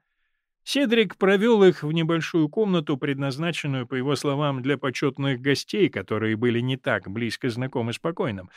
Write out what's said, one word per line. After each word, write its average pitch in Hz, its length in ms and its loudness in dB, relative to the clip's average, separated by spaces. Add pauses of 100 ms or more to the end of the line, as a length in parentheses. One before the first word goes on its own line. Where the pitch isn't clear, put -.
(640)
Седрик 226 520 0
провёл 202 480 4
их 175 180 6
в 147 100 -2
небольшую 160 580 0
комнату, 170 480 0
предназначенную, 139 880 -4
по - 80 -10
его 131 220 0
словам, 143 440 -2
для 135 160 0
почётных 139 640 -2
гостей, 143 480 0
которые 110 480 -2
были 117 240 2
не 131 160 -2
так 104 320 -4
близко 120 400 -4
знакомы 117 460 -4
с - 40 -12
покойным, 135 580 -6